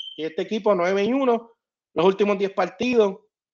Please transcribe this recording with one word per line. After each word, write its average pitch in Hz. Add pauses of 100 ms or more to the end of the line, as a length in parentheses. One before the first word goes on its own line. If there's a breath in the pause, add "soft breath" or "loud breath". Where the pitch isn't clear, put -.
(160)
Y 151
este 160
equipo 208
nueve 190
y 226
uno, 247 (380)
los 160
últimos 196
diez 196
partidos, 202 (380)